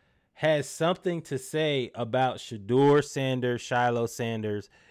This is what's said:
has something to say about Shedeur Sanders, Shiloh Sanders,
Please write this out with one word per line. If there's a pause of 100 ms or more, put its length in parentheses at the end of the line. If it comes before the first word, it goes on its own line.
(340)
has
something
to
say
about
Shedeur
Sanders,
Shiloh
Sanders, (220)